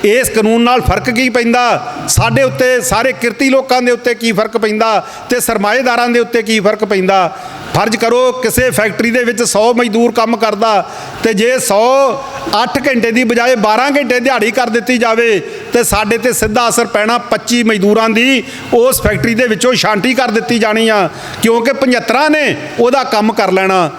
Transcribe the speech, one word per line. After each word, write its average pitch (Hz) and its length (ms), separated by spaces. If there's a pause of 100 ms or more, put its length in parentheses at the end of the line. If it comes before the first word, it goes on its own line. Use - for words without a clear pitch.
ਇਸ 226 240
ਕਾਨੂੰਨ 226 340
ਨਾਲ 240 180
ਫਰਕ 208 300
ਕੀ 254 180
ਪੈਂਦਾ, 240 680 (140)
ਸਾਡੇ 233 340
ਉੱਤੇ, 254 380
ਸਾਰੇ 233 320
ਕਿਰਤੀ 254 380
ਲੋਕਾਂ 254 320
ਦੇ 247 100
ਉੱਤੇ 240 220
ਕੀ 226 180
ਫਰਕ 220 240
ਪੈਂਦਾ 214 500 (240)
ਤੇ 247 100
ਸਰਮਾਏਦਾਰਾਂ 240 680
ਦੇ 240 120
ਉੱਤੇ 233 220
ਕੀ 220 180
ਫਰਕ 214 240
ਪੈਂਦਾ। 190 520 (380)
ਫਰਜ਼ 214 220
ਕਰੋ, 240 360
ਕਿਸੇ 247 380
ਫੈਕਟਰੀ 220 400
ਦੇ 240 140
ਵਿੱਚ 233 180
ਸੌ 226 320
ਮਜ਼ਦੂਰ 233 380
ਕੰਮ 226 240
ਕਰਦਾ 214 540 (320)
ਤੇ 226 120
ਜੇ 233 240
ਸੌ 247 540 (500)
ਅੱਠ 277 260
ਘੰਟੇ 233 220
ਦੀ 240 140
ਬਜਾਏ 240 320
ਬਾਰਾਂ 220 340
ਘੰਟੇ 247 300
ਦਿਹਾੜੀ 240 300
ਕਰ 247 160
ਦਿੱਤੀ 233 320
ਜਾਵੇ 226 420 (320)
ਤੇ 240 120
ਸਾਡੇ 214 340
ਤੇ 226 140
ਸਿੱਧਾ 220 360
ਅਸਰ 233 180
ਪੈਣਾ 220 320
ਪੱਚੀ 240 440
ਮਜ਼ਦੂਰਾਂ 214 460
ਦੀ। 233 340 (320)
ਉਸ 240 280
ਫੈਕਟਰੀ 220 320
ਦੇ 247 120
ਵਿੱਚੋਂ 233 280
ਛਾਂਟੀ 214 400
ਕਰ 247 160
ਦਿੱਤੀ 226 280
ਜਾਣੀ 220 300
ਆ, 202 200 (340)
ਕਿਉਂਕਿ 233 300
ਪਝੱਤਰਾਂ 254 580
ਨੇ 285 260 (220)
ਉਹਦਾ 247 260
ਕੰਮ 214 280
ਕਰ 196 200
ਲੈਣਾ 190 460